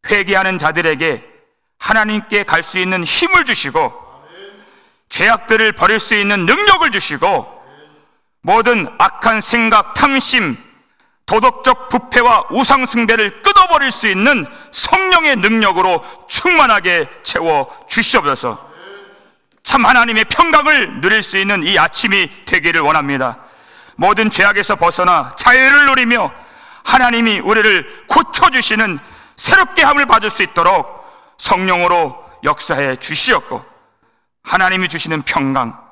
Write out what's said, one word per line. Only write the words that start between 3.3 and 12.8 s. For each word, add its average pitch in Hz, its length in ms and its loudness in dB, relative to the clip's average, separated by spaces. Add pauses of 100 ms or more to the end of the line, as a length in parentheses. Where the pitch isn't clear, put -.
주시고 160 600 -4 (1080)
죄악들을 220 580 0
버릴 208 280 0
수 220 160 -2
있는 202 280 -2
능력을 330 460 2
주시고, 151 580 -4 (920)
모든 220 480 0 (100)
악한 214 420 0
생각, 226 540 0
탐심, 254 600 -2 (720)
도덕적 240 600 0
부패와 240 640 2
우상숭배를 226 920 0